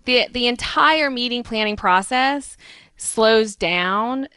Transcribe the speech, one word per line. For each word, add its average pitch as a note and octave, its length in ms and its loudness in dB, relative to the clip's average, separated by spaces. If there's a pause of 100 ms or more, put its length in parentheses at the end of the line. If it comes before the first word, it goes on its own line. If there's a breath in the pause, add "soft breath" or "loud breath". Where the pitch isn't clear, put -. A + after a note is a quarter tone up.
the, B3 260 2
the B3 140 -2
entire D4 640 2
meeting A#3+ 320 -4
planning G#3+ 340 -4
process B3+ 840 0 (400 loud breath)
slows A3 580 2
down G3+ 800 -2